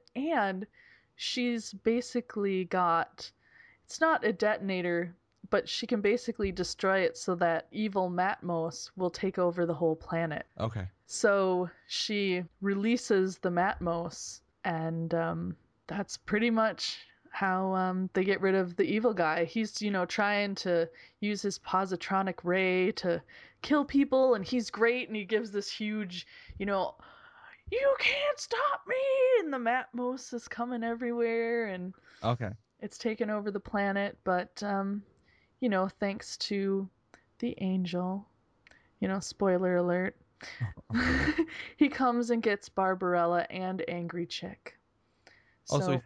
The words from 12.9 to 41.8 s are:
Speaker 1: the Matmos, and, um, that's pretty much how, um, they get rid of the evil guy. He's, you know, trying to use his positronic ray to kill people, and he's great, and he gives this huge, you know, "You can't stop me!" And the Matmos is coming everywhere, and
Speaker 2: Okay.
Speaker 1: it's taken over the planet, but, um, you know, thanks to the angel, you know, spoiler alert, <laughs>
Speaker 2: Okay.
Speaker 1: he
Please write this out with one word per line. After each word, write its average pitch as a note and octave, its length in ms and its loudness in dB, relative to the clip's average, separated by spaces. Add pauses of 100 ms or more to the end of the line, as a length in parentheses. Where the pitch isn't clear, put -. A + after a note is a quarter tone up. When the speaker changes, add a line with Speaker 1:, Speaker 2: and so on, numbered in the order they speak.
Speaker 1:
the F#3 120 -2
Matmos, F3 880 -2 (240)
and, E3 500 -2
um, E3 420 -2 (300)
that's - 320 -8
pretty A3+ 320 0
much A3 480 0 (320)
how, F#3+ 440 0
um, F#3 380 0
they F#3+ 120 2
get F#3+ 180 2
rid F#3+ 120 4
of F3+ 220 0
the G3+ 80 4
evil A3 300 2
guy. E3+ 320 2
He's, G#3+ 360 -4
you G#3 80 0
know, F#3 140 0
trying G3+ 520 0
to E3+ 320 2 (320)
use G#3 220 -2
his G3 160 -2
positronic F#3+ 840 -2
ray F#3 480 2
to E3+ 300 -2 (400)
kill C#4+ 220 4
people, C4 500 4
and G3 100 0
he's A#3+ 260 -2
great, A#3 380 2
and A3 80 -6
he G#3 80 -4
gives G#3+ 260 0
this G3+ 220 -4
huge, G#3+ 540 -6 (320)
you F#3+ 80 -4
know, G3 280 0 (760)
"You C5+ 280 4
can't C#5+ 420 0
stop C5 460 -2
me!" B4 100 -2 (440)
And D#4 120 -4
the C4 60 -4
Matmos B3 720 -2
is A#3+ 160 -8
coming A#3+ 340 -6
everywhere, A#3 840 -2
and F#3 280 -6 (280)
Speaker 2:
Okay. A2+ 280 -2 (300)
Speaker 1:
it's G#3 160 -10
taken A3 320 -2
over G#3+ 220 -2
the G3 100 -6
planet, G3+ 640 -2
but, F3+ 380 0
um, G3+ 400 -2 (580)
you B3+ 80 2
know, F#3+ 180 4
thanks G3 520 -6
to G3 500 0 (520)
the A#3+ 200 -2
angel, F#3 680 -2 (720)
you G3 80 0
know, F#3+ 120 -2
spoiler F#3 560 2
alert, F3 400 2 (240)
<laughs> - 500 -10
Speaker 2:
Okay. B3+ 540 2 (320)
Speaker 1:
he C#4+ 140 6